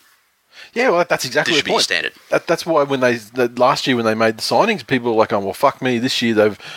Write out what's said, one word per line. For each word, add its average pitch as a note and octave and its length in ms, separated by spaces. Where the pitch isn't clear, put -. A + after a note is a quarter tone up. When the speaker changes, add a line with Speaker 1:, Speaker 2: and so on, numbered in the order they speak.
Speaker 1:
Yeah, B3+ 160
well, F3 180
that's D#3 160
exactly C3 300
Speaker 2:
this - 20
Speaker 1:
the - 40
Speaker 2:
should - 60
be - 60
Speaker 1:
point. A3 120
Speaker 2:
standard. D#2 280
Speaker 1:
That, - 160
that's E3 200
why D#3+ 180
when C3+ 160
they, B2 160
the, A#2+ 400
last B2+ 300
year C3 100
when A#2 80
they A2 100
made A2+ 220
the A2 60
signings, E3 440
people A#2+ 260
were A2 60
like, G#2+ 140
"Oh, G#2 80
well, G2 120
fuck - 300
me, B2+ 160
this B2+ 240
year A#2 120
they've, G#2 240